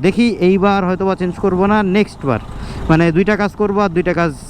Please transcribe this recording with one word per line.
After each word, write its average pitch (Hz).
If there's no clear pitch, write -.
দেখি 196
এইবার 190
হয়তো 185
বা 190
চেঞ্জ 180
করবো 190
না, 208
নেক্সট 190
বার, 120
মানে 165
দুইটা 196
কাজ 202
করবো, 202
আর 202
দুইটা 175
কাজ 165